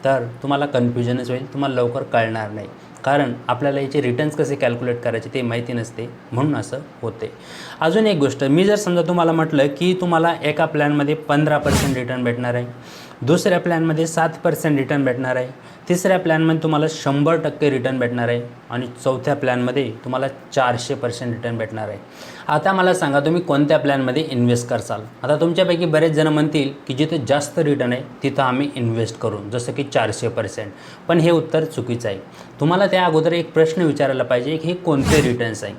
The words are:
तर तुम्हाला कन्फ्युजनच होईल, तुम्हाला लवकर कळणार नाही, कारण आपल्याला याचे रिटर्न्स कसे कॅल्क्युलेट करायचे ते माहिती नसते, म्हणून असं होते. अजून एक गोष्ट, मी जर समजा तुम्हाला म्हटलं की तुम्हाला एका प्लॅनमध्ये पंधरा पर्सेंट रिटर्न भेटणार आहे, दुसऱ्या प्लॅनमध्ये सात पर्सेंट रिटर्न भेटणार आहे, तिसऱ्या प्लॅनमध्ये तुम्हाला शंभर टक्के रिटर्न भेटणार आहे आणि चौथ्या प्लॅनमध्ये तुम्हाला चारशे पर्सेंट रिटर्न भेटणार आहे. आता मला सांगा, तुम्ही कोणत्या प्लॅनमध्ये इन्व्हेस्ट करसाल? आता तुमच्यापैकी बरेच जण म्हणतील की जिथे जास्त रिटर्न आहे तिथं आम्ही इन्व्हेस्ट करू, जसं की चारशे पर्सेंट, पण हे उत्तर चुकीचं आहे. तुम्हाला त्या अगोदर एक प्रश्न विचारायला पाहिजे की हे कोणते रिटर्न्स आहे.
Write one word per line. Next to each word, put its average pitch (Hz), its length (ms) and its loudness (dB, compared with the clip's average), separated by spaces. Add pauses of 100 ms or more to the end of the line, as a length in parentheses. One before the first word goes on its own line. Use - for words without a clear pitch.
तर 135 220 2 (160)
तुम्हाला 143 240 0
कन्फ्युजनच 123 640 0
होईल, 131 220 -6
तुम्हाला 139 220 -2
लवकर 123 280 0
कळणार 110 480 -2
नाही, 107 160 -10 (380)
कारण 135 280 2 (160)
आपल्याला 139 320 0
याचे 139 220 -2
रिटर्न्स 139 340 -2
कसे 139 180 0
कॅल्क्युलेट 120 460 -2
करायचे 113 340 -4
ते 131 80 -2
माहिती 120 300 -4
नसते, 117 380 -6 (220)
म्हणून 135 240 0
असं 120 220 -6 (240)
होते. 110 300 -8 (480)
अजून 185 260 2
एक 196 120 2
गोष्ट, 139 260 2
मी 151 200 4
जर 208 120 4
समजा 175 260 2
तुम्हाला 170 300 2
म्हटलं 156 340 4
की 175 340 0
तुम्हाला 170 420 2
एका 151 220 2
प्लॅनमध्ये 147 500 2
पंधरा 151 440 2
पर्सेंट 139 380 0
रिटर्न 127 280 -4
भेटणार 120 300 -2
आहे, 123 120 -2 (560)
दुसऱ्या 175 380 2
प्लॅनमध्ये 165 460 0
सात 165 220 0 (160)
पर्सेंट 151 340 2
रिटर्न 139 260 0
भेटणार 127 320 0
आहे, 127 100 -2 (420)
तिसऱ्या 180 300 2
प्लॅनमध्ये 160 440 2
तुम्हाला 156 280 0
शंभर 147 460 0
टक्के 147 340 0
रिटर्न 131 280 -2
भेटणार 120 300 0
आहे 120 140 0 (280)
आणि 123 160 -4 (180)
चौथ्या 131 300 0
प्लॅनमध्ये 127 560 0 (140)
तुम्हाला 127 220 -2 (260)
चारशे 123 420 0
पर्सेंट 120 400 -6
रिटर्न 117 240 -6
भेटणार 110 300 -6
आहे. 104 100 -10 (500)
आता 151 240 2
मला 185 220 4
सांगा, 143 260 2
तुम्ही 165 220 2
कोणत्या 147 360 4
प्लॅनमध्ये 139 520 0
इन्व्हेस्ट 120 380 2
करसाल? 107 320 -4 (220)
आता 143 140 2
तुमच्यापैकी 170 480 2
बरेच 160 280 4
जण 151 140 4
म्हणतील 151 440 2 (180)
की 131 60 -4
जिथे 156 240 0 (100)
जास्त 143 300 0
रिटर्न 143 340 2
आहे 131 100 -4 (200)
तिथं 139 200 0
आम्ही 131 340 0
इन्व्हेस्ट 117 420 -2
करू, 104 200 -4 (140)
जसं 123 200 -4
की 139 120 -4
चारशे 113 440 0
पर्सेंट, 107 440 -6 (360)
पण 170 100 4
हे 165 120 6
उत्तर 160 340 2
चुकीचं 120 440 -6
आहे. 95 100 -6 (420)
तुम्हाला 180 260 4
त्या 185 180 2
अगोदर 160 280 2
एक 170 200 -2
प्रश्न 160 300 4
विचारायला 135 420 2
पाहिजे 127 320 0
की 160 120 -4
हे 175 60 -2
कोणते 151 480 2
रिटर्न्स 117 420 -2
आहे. 101 140 -8